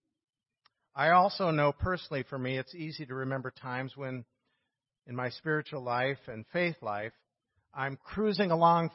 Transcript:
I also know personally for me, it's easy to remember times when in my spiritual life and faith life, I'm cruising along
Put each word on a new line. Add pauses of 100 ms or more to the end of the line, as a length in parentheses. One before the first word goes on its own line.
(960)
I
also
know
personally
for
me,
it's
easy
to
remember
times
when (840)
in
my
spiritual
life (100)
and
faith
life, (580)
I'm
cruising
along